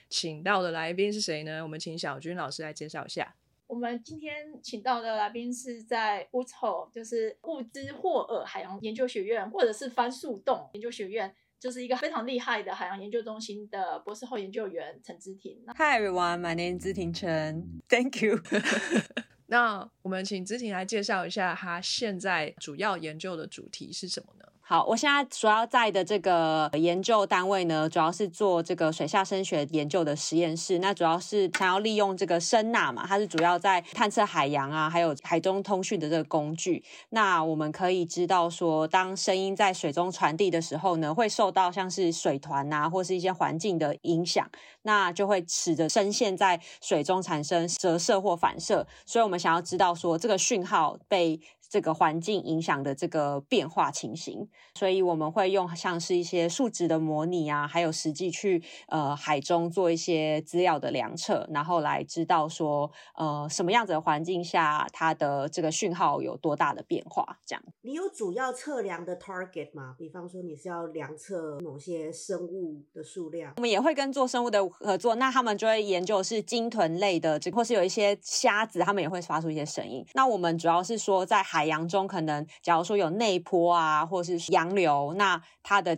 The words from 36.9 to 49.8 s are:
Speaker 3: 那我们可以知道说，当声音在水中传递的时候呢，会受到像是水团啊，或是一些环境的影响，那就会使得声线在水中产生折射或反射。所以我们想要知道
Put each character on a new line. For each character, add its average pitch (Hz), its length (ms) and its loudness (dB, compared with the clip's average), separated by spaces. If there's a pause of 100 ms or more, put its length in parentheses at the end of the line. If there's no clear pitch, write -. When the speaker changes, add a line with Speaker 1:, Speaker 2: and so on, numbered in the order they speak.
Speaker 3:
那 190 340 4
我 160 100 2
们 151 160 0
可 185 220 0
以 180 140 2
知 170 200 0
道 175 240 4
说， 160 380 2
当 185 300 2
声 190 180 2
音 190 180 0
在 190 200 4
水 170 180 -2
中 175 180 0
传 160 280 0
递 196 120 4
的 165 120 2
时 156 160 -6
候 180 180 2
呢， 208 180 0
会 220 140 2
受 208 240 2
到 180 180 4
像 185 220 -2
是 180 180 2
水 160 300 0
团 143 320 -2
啊， 151 180 2
或 185 140 0
是 185 100 -2
一 185 60 0
些 185 140 0
环 - 260 0
境 190 180 0
的 151 260 0
影 170 220 2
响， - 240 0 (340)
那 202 280 4
就 196 160 0
会 190 220 2
使 - 260 0
得 156 140 2
声 202 200 4
线 202 280 2
在 185 240 4 (200)
水 156 220 2
中 185 180 2
产 160 220 -2
生 170 240 0
折 170 320 2
射 190 220 4
或 180 160 2
反 - 200 0
射。 165 300 0 (180)
所 233 160 2
以 - 20 6
我 214 40 4
们 180 100 0
想 170 160 2
要 175 80 4
知 175 160 -4
道 180 160 6